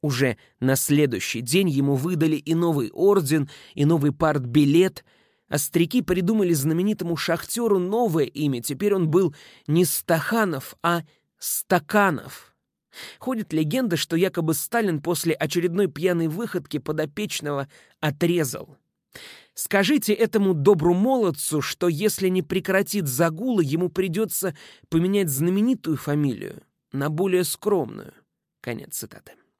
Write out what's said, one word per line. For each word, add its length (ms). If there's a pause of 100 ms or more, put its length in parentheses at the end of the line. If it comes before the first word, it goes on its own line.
Уже 360 (240)
на 160
следующий 640
день 260
ему 280
выдали 420
и 180
новый 380
орден, 560 (240)
и 100
новый 300
партбилет. 920 (460)
Остряки 520
придумали 520
знаменитому 640
шахтеру 640
новое 440
имя. 380
Теперь 340
он 140
был 260 (320)
не 160
Стаханов, 1000
а 200 (360)
Стаканов. 1160 (640)
Ходит 320
легенда, 460
что 180
якобы 380
Сталин 480
после 320
очередной 540
пьяной 420
выходки 480
подопечного 880 (320)
отрезал. 800 (760)
Скажите 580
этому 420
добру 400
молодцу, 680
что 260
если 400
не 140
прекратит 680
загулы, 560
ему 260
придется 680 (340)
поменять 400
знаменитую 680
фамилию 680 (280)
на 200
более 320
скромную. 680 (480)
Конец 340
цитаты. 380 (260)